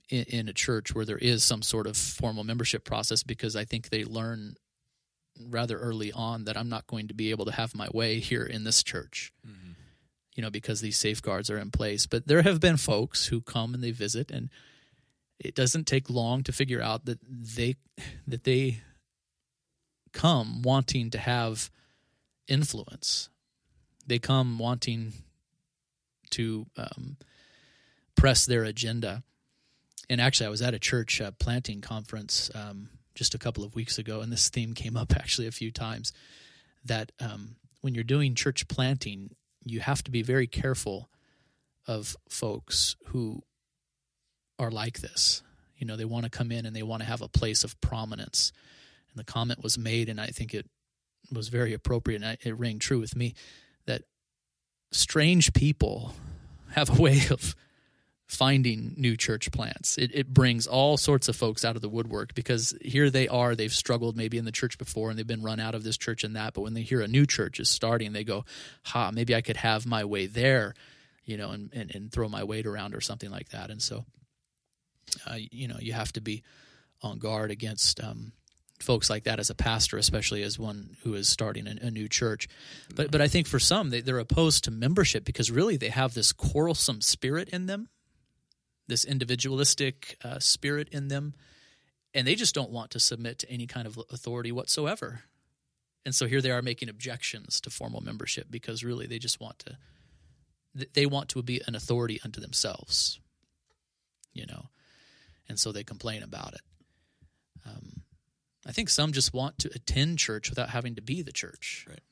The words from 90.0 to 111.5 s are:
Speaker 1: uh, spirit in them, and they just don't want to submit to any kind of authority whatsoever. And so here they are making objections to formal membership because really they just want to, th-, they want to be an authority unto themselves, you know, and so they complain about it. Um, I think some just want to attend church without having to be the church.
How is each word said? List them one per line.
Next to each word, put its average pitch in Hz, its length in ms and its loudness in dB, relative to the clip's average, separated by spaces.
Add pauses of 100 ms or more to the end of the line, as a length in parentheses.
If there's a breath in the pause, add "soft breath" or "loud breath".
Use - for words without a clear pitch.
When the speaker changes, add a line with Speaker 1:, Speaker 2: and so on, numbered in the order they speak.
Speaker 1:
uh, 127 160 -8
spirit 147 520 0
in 139 180 -6
them, 139 260 -4 (800 soft breath)
and 127 140 0
they 156 80 4
just 226 200 2
don't 127 160 -2
want 117 200 -8
to 117 100 -4
submit 117 380 0
to - 120 -10
any 120 160 -6
kind 120 200 -10
of 113 120 -12 (140)
authority 120 400 -6
whatsoever. 143 680 -2 (800)
And 135 100 -2
so 131 120 2
here 131 160 2
they 127 80 0
are 123 120 0
making 120 280 -6
objections 117 720 -6
to - 80 -12
formal - 320 -8
membership - 480 -6
because 117 340 -8
really 120 220 -6
they 117 120 -8
just 117 220 -4
want 113 200 -12
to, - 180 -18 (960 soft breath)
th-, 131 160 -8
they 143 140 4
want 139 240 -2
to 127 120 -4
be 120 240 -4
an 120 80 -6
authority 117 480 -2
unto - 200 -12
themselves, - 760 -2 (1160)
you - 100 -12
know, - 240 -14 (800 soft breath)
and 110 100 -4
so 110 140 0
they 104 100 -8
complain 107 400 -8
about - 320 -12
it. - 60 -18 (1080)
Um, - 360 -16 (640)
I 117 40 -10
think 220 160 -2
some 151 240 4
just 135 200 2
want 131 280 -4
to - 140 -4
attend 147 440 2
church - 320 -2
without 120 200 -4
having 120 260 -4
to 110 60 -12
be 131 200 -4
the - 100 -10
church. - 560 -8